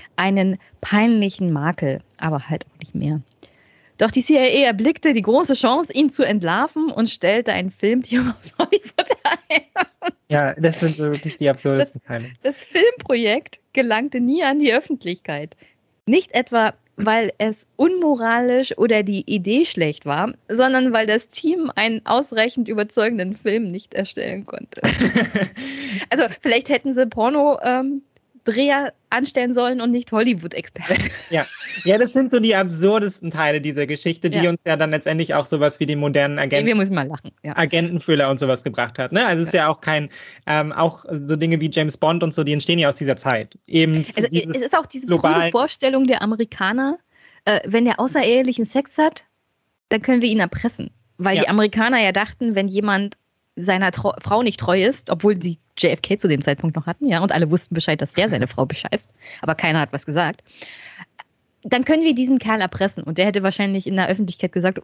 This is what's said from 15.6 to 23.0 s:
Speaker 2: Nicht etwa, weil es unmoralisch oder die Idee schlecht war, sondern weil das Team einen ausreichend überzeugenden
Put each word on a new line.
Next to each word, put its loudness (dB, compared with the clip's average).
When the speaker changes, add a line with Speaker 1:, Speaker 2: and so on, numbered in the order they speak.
Speaker 2:
Nicht 2
etwa, 2
weil 0
es -4
unmoralisch 2
oder 2
die -2
Idee 0
schlecht -4
war, -2
sondern 2
weil 0
das 0
Team -2
einen -2
ausreichend 0
überzeugenden -2